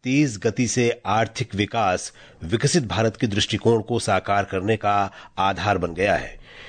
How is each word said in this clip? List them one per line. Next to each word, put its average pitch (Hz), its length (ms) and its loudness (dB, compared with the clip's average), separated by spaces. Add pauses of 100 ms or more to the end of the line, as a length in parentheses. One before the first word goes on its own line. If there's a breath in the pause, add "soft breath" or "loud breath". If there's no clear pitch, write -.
तेज 131 400 0
गति 117 240 2
से 117 380 0
आर्थिक 110 500 -2
विकास 101 580 0 (300 loud breath)
विकसित 113 400 0
भारत 110 340 0
के 123 100 0
दृष्टिकोण 107 540 2
को 117 180 -4
साकार 101 440 0
करने 98 340 -2
का 101 340 0 (260 loud breath)
आधार 95 400 0
बन 85 160 -2
गया 92 220 2
है। - 220 -6 (320 loud breath)